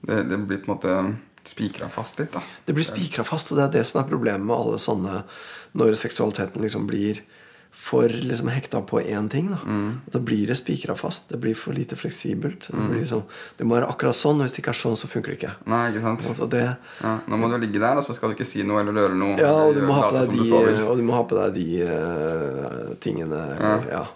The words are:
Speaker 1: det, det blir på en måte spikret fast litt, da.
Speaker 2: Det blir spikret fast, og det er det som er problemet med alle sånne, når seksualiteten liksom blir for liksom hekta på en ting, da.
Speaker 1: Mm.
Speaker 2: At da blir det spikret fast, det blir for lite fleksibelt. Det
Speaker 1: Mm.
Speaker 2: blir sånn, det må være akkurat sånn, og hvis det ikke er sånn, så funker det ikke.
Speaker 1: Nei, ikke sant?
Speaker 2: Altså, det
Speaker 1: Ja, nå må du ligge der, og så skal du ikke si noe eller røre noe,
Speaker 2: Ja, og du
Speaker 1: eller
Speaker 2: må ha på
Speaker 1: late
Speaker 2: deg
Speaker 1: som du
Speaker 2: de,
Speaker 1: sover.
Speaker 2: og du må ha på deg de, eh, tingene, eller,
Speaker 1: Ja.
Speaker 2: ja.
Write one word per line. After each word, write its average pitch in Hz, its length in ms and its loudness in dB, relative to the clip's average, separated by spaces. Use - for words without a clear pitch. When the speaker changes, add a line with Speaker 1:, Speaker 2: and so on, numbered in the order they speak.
Speaker 1:
det, 104 260 0
det 95 80 -2
blir 98 160 -4
på - 80 -8
en 98 80 -2
måte 95 360 0
spikret - 460 -6
fast - 260 -8
litt, 156 140 -4
da. 175 100 -8
Speaker 2:
Det 160 80 0
blir 151 100 2
spikret 147 440 -2
fast, - 240 0
og 151 80 2
det 139 100 6
er 151 80 2
det 113 80 4
som 139 160 0
er 135 80 -2
problemet 110 380 0
med 120 100 2
alle 110 240 0
sånne, 98 420 0
når 113 180 6
seksualiteten 107 680 -2
liksom 107 240 -2
blir 104 340 0
for 123 320 2
liksom 123 420 0
hekta 127 380 -2
på - 180 0
en 107 220 -2
ting, 156 240 0
da. 185 60 -4
Speaker 1:
Mm. 104 320 -2
Speaker 2:
At - 60 -18
da 123 60 0
blir 110 280 0
det 104 80 0
spikret - 420 -2
fast, - 300 -4
det 120 140 -8
blir 113 180 0
for - 140 -6
lite 131 260 -4
fleksibelt. - 640 -4
Det - 80 -8
Speaker 1:
Mm. 104 100 0
Speaker 2:
blir 113 160 0
sånn, 113 180 -2
det 117 100 -2
må 117 80 4
være 120 160 2
akkurat 131 240 0
sånn, 147 240 4
og 135 80 2
hvis 123 80 -4
det - 80 -6
ikke - 60 -2
er 127 100 0
sånn, 117 160 0
så 135 120 -4
funker - 280 -4
det - 60 -16
ikke. - 140 -8
Speaker 1:
Nei, 117 240 0
ikke 107 100 -2
sant? 113 240 0
Speaker 2:
Altså, 117 240 -2
det 123 280 0
Speaker 1:
Ja, 110 240 0
nå 101 100 0
må 113 140 2
du 120 60 0
ligge 101 120 0
der, 123 180 4
og 139 80 0
så 123 100 -6
skal - 140 -2
du 104 60 -2
ikke - 120 -4
si 101 160 -4
noe 104 160 2
eller 104 140 0
røre 101 240 4
noe, 98 200 2
Speaker 2:
Ja, 147 140 6
og 156 240 6
du 143 60 2
Speaker 1:
eller 139 80 2
Speaker 2:
må 143 40 6
ha 131 160 4
på - 40 0
Speaker 1:
late 131 60 4
Speaker 2:
deg 127 60 4
Speaker 1:
som 120 120 0
du 117 60 4
Speaker 2:
de, 117 60 4
Speaker 1:
sover. 110 400 6
Speaker 2:
og 123 80 4
du 120 60 2
må 117 100 2
ha 120 100 4
på - 120 0
deg 98 180 2
de, 87 280 0
eh, 80 1120 -2
tingene, 78 640 -4
eller, 107 320 2
Speaker 1:
Ja. - 0 -
Speaker 2:
ja. 85 240 -4